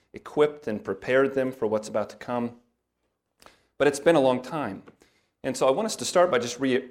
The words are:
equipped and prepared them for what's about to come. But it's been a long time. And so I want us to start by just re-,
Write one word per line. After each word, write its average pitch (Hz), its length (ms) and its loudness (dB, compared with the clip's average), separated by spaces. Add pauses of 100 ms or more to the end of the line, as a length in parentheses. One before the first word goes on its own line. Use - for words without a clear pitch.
(120)
equipped - 540 0
and 107 160 -6
prepared 131 520 0
them 131 180 -2
for 113 140 -4
what's 107 220 -2
about 107 200 -4
to - 80 -18
come. 120 340 -6 (1300)
But 139 100 4
it's 147 140 0
been 170 160 4
a 143 40 4
long 127 200 2
time. 131 420 -8 (640)
And 131 100 -4
so 135 140 2
I - 20 6
want 170 140 2
us 214 120 -4
to 123 100 -8
start 175 240 4
by 123 80 2
just 120 200 -6
re-, 127 320 0